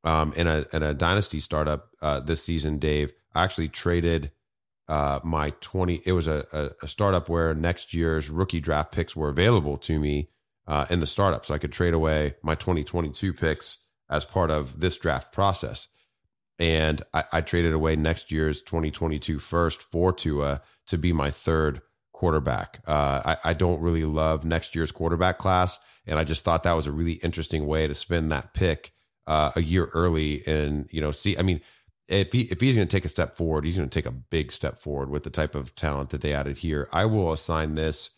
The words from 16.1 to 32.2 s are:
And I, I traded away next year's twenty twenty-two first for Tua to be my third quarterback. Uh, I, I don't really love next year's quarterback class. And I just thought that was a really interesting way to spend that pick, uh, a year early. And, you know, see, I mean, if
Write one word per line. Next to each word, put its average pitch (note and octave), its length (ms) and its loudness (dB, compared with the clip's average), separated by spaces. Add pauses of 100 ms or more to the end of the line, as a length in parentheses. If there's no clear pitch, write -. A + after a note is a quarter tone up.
And D#2 420 4 (100)
I, D#2 120 0 (100)
I D#2+ 80 4
traded E2+ 320 2
away D#2 220 2
next D#2 360 0
year's D#2 300 0
twenty D#2+ 300 -2
twenty-two D2+ 480 -4
first E2 420 0
for F2+ 320 0
Tua C#2+ 480 -2 (240)
to F2 140 -2
be E2+ 140 2
my C#2+ 180 2
third D#2 500 0 (320)
quarterback. C#2 720 -2
Uh, C#2+ 580 2
I, E2 60 0
I E2 40 2
don't E2+ 280 2
really E2 240 2
love D#2 400 0
next D#2+ 300 -2
year's D#2+ 160 0
quarterback E2+ 480 0
class. F2+ 400 2 (260)
And D#2 140 0
I D#2+ 40 2
just D#2 200 -2
thought E2 180 2
that F2 120 2
was D#2 120 0
a C#2+ 60 -2
really E2 220 0
interesting D#2+ 520 -2
way D#2 220 0
to C#2+ 80 -4
spend D#2+ 360 0
that - 220 -4
pick, E2 380 0 (340)
uh, D2+ 300 2
a E2+ 60 2
year E2 320 2
early. D#2 520 0
And, D2 460 0
you D#2 100 -2
know, D2+ 100 0
see, F#2+ 240 -2
I F2 60 -2
mean, F2+ 200 2 (460)
if G2 240 2